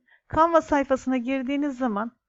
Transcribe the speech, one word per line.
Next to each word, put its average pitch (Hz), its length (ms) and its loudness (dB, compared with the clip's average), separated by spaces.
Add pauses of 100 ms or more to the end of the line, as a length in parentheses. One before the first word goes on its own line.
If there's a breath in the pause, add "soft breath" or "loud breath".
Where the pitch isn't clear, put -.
(360 soft breath)
Canva 330 260 4
sayfasına 262 560 0
girdiğiniz 269 600 -4
zaman 233 400 -4 (120)